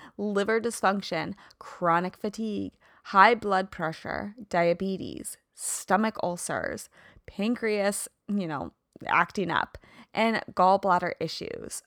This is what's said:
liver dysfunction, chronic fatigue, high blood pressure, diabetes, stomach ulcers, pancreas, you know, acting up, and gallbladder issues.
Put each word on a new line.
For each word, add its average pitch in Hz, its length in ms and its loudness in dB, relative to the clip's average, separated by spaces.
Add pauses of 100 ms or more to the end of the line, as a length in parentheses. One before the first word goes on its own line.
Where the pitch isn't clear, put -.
(180)
liver 202 440 0
dysfunction, 196 720 -2 (240)
chronic 175 600 0
fatigue, 208 560 -6 (320)
high 202 280 8
blood 196 380 0
pressure, 180 640 -6 (140)
diabetes, 175 880 0 (220)
stomach - 640 0
ulcers, 160 640 -4 (380)
pancreas, 208 800 -2 (200)
you 202 200 -2
know, 147 240 -6 (340)
acting 175 460 0
up, - 260 -4 (360)
and 226 280 0 (120)
gallbladder 185 680 4
issues. - 680 -8